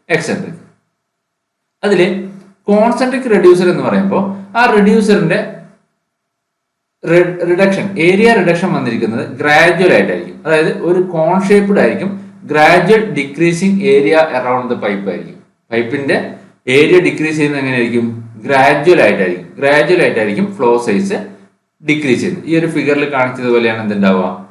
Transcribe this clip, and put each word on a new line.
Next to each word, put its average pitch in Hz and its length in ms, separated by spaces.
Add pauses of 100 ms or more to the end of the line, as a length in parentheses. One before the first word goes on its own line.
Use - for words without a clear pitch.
എക്സെൻട്രിക്കും. 92 560 (1160)
അതില് 196 460 (380)
കോൺസെൻട്രിക് 240 640
റെഡ്യൂസർ 180 380
എന്ന് 147 140
പറയുമ്പോൾ 120 400 (340)
ആ 240 80 (100)
റെഡ്യൂസറിന്റെ 202 640 (2000)
റിഡക്ഷൻ, 190 500
ഏരിയ 196 340
റിഡക്ഷൻ 170 400
വന്നിരിക്കുന്നത് 117 640
ഗ്രാജുവൽ 165 540
ആയിട്ടായിരിക്കും. 90 520
അതായത് 160 320
ഒരു 180 240
കോൺ 180 460
ഷേപ്ഡ് 202 320
ആയിരിക്കും, 117 640
ഗ്രാജുവൽ 170 720
ഡിക്രീസിങ് 170 680
ഏരിയ 147 460 (120)
around 123 320
the 101 120
pipe 98 260
ആയിരിക്കും. 85 260 (360)
പൈപ്പിന്റെ 135 640 (320)
ഏരിയ 156 320
ഡിക്രീസ് 156 380
ചെയ്യുന്നത് 143 240
എങ്ങനെയായിരിക്കും? 117 720 (120)
ഗ്രാജുവൽ 147 560
ആയിട്ടായിരിക്കും. 92 560
ഗ്രാജുവൽ 151 440
ആയിട്ടായിരിക്കും 107 540
ഫ്ലോ 120 220
സൈസ് 98 360 (760)
ഡിക്രീസ് 147 320
ചെയ്യുന്നത്. - 240
ഈ 160 140
ഒരു 165 80
ഫിഗറിൽ 143 440
കാണിച്ചതുപോലെയാണ് 123 680
എന്തുണ്ടാവുക? 98 680